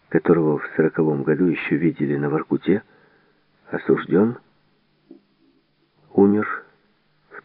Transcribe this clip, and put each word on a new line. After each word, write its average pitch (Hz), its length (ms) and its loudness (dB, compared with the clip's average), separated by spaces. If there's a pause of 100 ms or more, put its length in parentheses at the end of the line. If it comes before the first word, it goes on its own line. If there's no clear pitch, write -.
которого 82 500 2
в - 160 -12
сороковом 78 480 0
году 76 220 0
ещё 82 300 -2
видели 71 400 -2
на 71 140 -2
Воркуте, - 540 -2 (880)
осуждён, 87 640 0 (1700)
умер 101 520 2 (680)
в - 120 -20